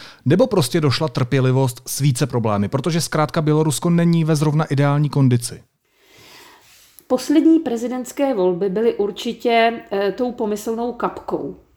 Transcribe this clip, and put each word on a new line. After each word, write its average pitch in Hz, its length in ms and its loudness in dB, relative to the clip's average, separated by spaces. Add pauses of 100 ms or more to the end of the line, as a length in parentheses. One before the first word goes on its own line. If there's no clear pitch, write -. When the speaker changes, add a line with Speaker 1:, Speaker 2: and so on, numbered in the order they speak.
(260)
Speaker 1:
Nebo 185 220 4
prostě 175 340 0
došla 151 260 0
trpělivost 127 800 0
s - 140 -8
více 135 280 0
problémy, 107 420 0
protože 160 320 -2
zkrátka 156 400 -2
Bělorusko 151 480 0
není 170 340 4
ve 156 120 2
zrovna 156 300 2
ideální 143 440 2
kondici? 127 520 0 (1500)
Speaker 2:
Poslední 311 480 4
prezidentské 247 720 -4
volby 185 360 0
byly 220 240 0
určitě, 233 800 0 (180)
eh, 196 200 0
tou 247 200 -4
pomyslnou 226 600 -4
kapkou, - 640 -6 (220)